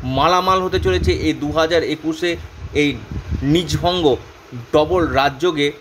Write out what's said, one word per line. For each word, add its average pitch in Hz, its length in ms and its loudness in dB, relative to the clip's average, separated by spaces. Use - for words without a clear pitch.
মালামাল 180 580 2
হতে 185 180 -2
চলেছে 185 320 2
এই 156 220 0
দু 147 180 -4
হাজার 160 320 2
একুশে 160 540 -2
এই 143 240 2
নিজভঙ্গ 151 760 2
ডবল 160 340 2
রাজযোগে 143 720 0